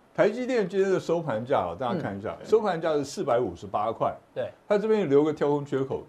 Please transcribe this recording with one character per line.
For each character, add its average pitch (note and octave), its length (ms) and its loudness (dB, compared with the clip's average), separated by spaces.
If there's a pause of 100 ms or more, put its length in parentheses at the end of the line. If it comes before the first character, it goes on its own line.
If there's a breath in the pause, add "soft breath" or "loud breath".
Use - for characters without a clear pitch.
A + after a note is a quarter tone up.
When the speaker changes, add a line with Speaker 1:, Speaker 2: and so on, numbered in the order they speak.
(140)
Speaker 1:
台 G3+ 160 4
积 A#3+ 160 -4
电 A#3 200 0
今 F#3+ 160 0
天 G3 80 0
的 F3+ 80 4
收 E3+ 220 0
盘 A#2+ 240 -2
价 B2 140 2
啊， F2 200 -2
大 B2+ 140 -2
家 F3 80 -2
看 G#2 180 -6
一 G2 40 -10
下， F#2 180 -4
Speaker 2:
嗯。 - 60 -16
Speaker 1:
收 A3 160 -2
盘 F3+ 180 -2
价 D#3+ 140 0
是 D3 100 -2
四 F#3 180 -8
百 B2+ 160 2
五 G#2+ 160 -2
十 G2+ 120 -14
八 G#2+ 260 -2
块。 A2+ 240 -2 (180)
Speaker 2:
对。 G2+ 140 -6 (180)
Speaker 1:
它 G#3 120 2
这 G#3 100 -2
边 G#3+ 220 2
留 C#3+ 120 8
个 D#3 80 2
跳 D3 200 0
空 D3 120 0
缺 C3+ 200 -2
口， C3+ 260 -6